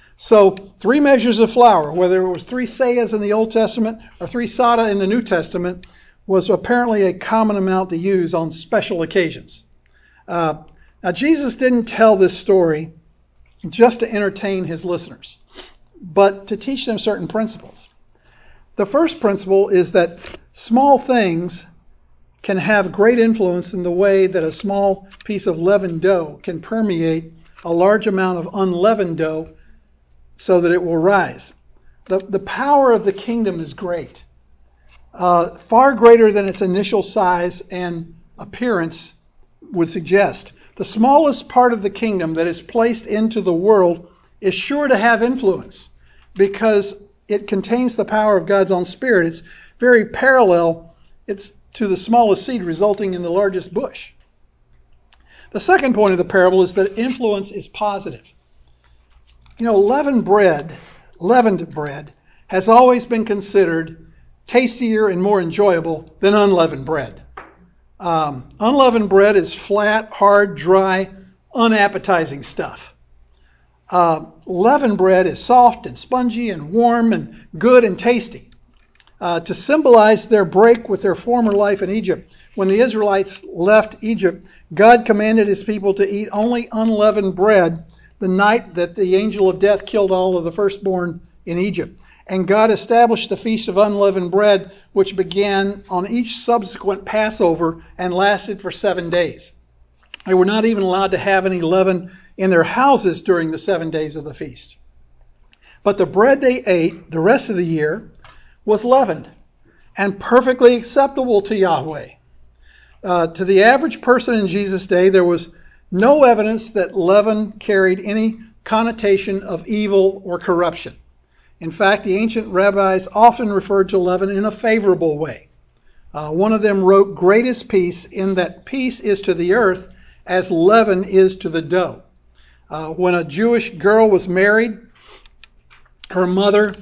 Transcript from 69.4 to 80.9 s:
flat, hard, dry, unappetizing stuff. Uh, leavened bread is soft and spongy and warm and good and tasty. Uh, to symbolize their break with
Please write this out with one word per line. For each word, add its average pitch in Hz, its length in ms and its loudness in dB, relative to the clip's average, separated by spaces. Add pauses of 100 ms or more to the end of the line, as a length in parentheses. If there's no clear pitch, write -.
flat, 214 580 -2
hard, 202 440 2
dry, 190 540 0 (440)
unappetizing 196 880 0
stuff. - 500 -14 (960)
Uh, 165 360 0 (200)
leavened 214 520 0
bread 185 280 4
is 147 180 -6
soft 240 420 4
and 123 120 -14
spongy 240 540 -4
and 156 200 -10
warm 233 420 2
and - 340 -10 (100)
good 240 260 6
and 190 140 -2
tasty. - 540 -4 (720)
Uh, 175 180 -4
to 170 140 -10
symbolize 233 720 4
their 208 180 2
break 226 420 4
with 196 140 -6